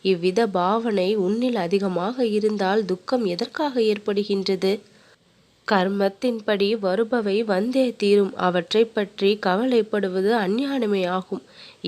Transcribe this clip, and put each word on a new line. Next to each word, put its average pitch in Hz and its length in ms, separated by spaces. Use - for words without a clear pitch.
இவ்வித 185 460
பாவனை 196 680
உன்னில் 220 400
அதிகமாக 196 680
இருந்தால் 208 600
துக்கம் 208 400
எதற்காக 247 560
ஏற்படுகின்றது? 202 880
கர்மத்தின்படி 202 1080
வருபவை 208 680
வந்தே 226 420
தீரும். 202 380
அவற்றை 180 500
பற்றி 202 440
கவலைப்படுவது 202 920
அஞ்ஞானமே 214 720
ஆகும். 185 360